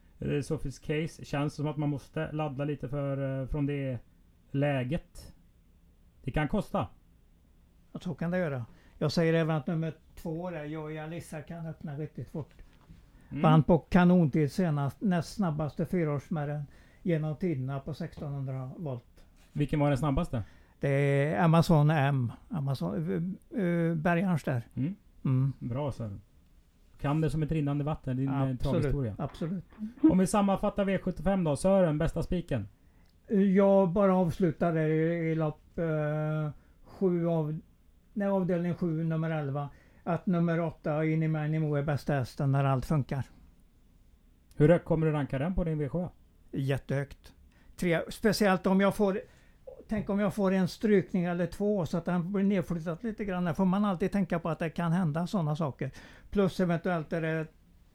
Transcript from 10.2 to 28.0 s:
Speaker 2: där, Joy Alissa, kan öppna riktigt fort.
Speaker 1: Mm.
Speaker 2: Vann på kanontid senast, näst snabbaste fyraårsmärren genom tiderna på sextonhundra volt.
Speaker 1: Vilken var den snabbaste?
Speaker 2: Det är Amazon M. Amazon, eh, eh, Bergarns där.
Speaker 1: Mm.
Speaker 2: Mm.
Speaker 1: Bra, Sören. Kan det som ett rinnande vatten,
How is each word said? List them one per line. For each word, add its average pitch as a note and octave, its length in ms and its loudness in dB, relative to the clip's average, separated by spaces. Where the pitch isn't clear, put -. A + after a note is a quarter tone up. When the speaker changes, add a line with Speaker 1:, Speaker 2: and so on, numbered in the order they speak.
Speaker 2:
där, D3+ 140 -10
Joy D#3 340 -8
Alissa, D#3 440 -10
kan E3 240 -10
öppna D#3 300 -10
riktigt D3 320 -10
fort. - 260 -10
Speaker 1:
Mm. C#3 120 -6
Speaker 2:
Vann D#3+ 200 8
på F3 160 4
kanontid F3 760 4
senast, D3 480 -2
näst F3+ 340 -2
snabbaste D#3 520 -2
fyraårsmärren D3 800 -4
genom D#3 340 -2
tiderna C#3 440 -4
på - 140 -8
sextonhundra C3+ 840 -8
volt. C3+ 460 -10
Speaker 1:
Vilken D3 280 0
var C#3+ 80 4
den C#3 100 2
snabbaste? C#3 440 0
Speaker 2:
Det C#3 80 0
är C#3+ 560 2
Amazon D#3 460 6
M. C3+ 420 2
Amazon, D#3+ 440 -4
eh, B3 120 -2
eh, E3+ 300 0
Bergarns E3+ 500 0
där. A#2+ 180 -2
Speaker 1:
Mm. D3 200 -4
Speaker 2:
Mm. C3 340 2
Speaker 1:
Bra, C3 340 -4
Sören. G#2 280 -10
Kan D3 200 0
det D#3 100 2
som D#3 120 0
ett D3 100 -2
rinnande C#3+ 320 0
vatten, C#3+ 320 -4